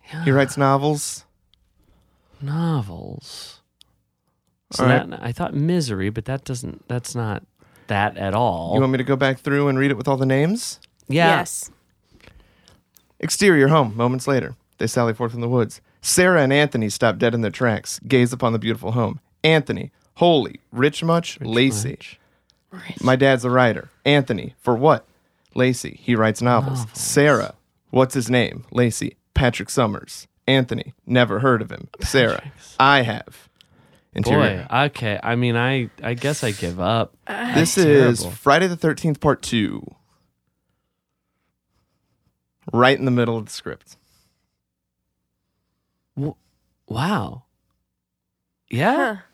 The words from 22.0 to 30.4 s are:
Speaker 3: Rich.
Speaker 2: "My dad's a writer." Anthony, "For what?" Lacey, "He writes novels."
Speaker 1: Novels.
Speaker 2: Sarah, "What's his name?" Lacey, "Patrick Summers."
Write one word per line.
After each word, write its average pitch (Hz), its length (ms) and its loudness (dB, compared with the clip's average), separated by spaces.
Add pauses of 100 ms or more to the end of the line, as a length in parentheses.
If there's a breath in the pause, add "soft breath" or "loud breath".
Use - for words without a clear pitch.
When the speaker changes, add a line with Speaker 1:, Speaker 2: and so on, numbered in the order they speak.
Speaker 3:
Rich. - 320 -14
Speaker 2:
"My 127 140 4
dad's 131 280 2
a 123 60 -2
writer." 123 380 2 (160)
Anthony, 135 560 0
"For 123 140 0
what?" 135 320 2 (480)
Lacey, 127 480 -2
"He 123 120 0
writes 110 280 0
novels." 123 380 0
Speaker 1:
Novels. 113 200 -12
Speaker 2:
Sarah, 143 540 2 (360)
"What's 127 240 2
his 117 140 -2
name?" 120 420 -2
Lacey, - 460 -2 (180)
"Patrick 123 360 0
Summers." - 560 -4 (200)